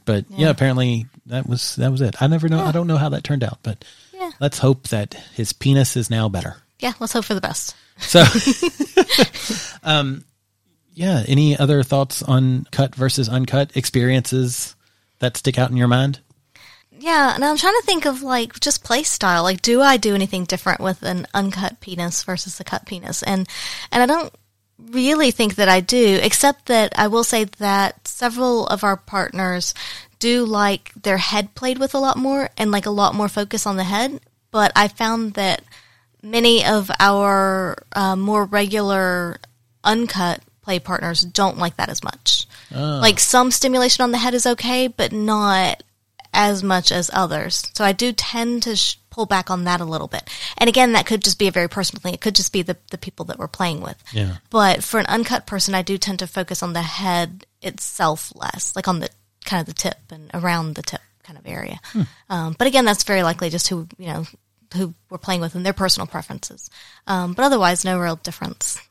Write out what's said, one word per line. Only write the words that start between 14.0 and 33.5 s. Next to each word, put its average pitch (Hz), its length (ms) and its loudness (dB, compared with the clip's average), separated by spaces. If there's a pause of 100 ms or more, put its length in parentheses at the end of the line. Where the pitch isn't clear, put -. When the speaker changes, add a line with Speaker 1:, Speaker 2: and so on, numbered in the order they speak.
Speaker 1:
that 123 160 -2
stick - 220 -2
out 127 120 2
in 127 60 -2
your 123 120 4
mind? 131 320 2 (800)
Speaker 2:
Yeah, 285 360 2
and 262 100 0
I'm 294 120 2
trying 381 180 2
to 466 120 0
think 339 200 2
of, 269 160 -2
like, 247 380 -4
just - 240 -2
play 247 180 0
style. 180 400 0
Like, 185 180 0
do 240 220 4
I 277 140 6
do 208 180 2
anything 196 300 -2
different 180 360 -2
with 185 220 -4
an 180 320 -4
uncut 196 460 -4
penis 175 420 -6
versus 180 380 -8
a 185 40 -14
cut - 220 -8
penis? - 360 -10
And, 190 260 0 (420)
and 240 120 4
I 247 40 4
don't 302 260 0 (460)
really 254 540 2
think 208 240 0
that 202 120 2
I 185 120 6
do, 202 420 4
except 277 440 2
that 220 300 2
I 214 120 2
will 226 160 0
say 220 200 0
that 196 640 -2
several 240 640 -2
of 202 160 -2
our 196 120 2
partners 180 800 -4 (460)
do 240 260 2
like 208 480 0
their 190 240 0
head 208 360 -2
played 254 240 -4
with 269 160 -2
a 277 40 0
lot 269 180 2
more 269 400 0
and, 214 140 0
like, 202 160 0
a 214 40 -2
lot 202 240 2
more 208 140 0
focus 208 380 -4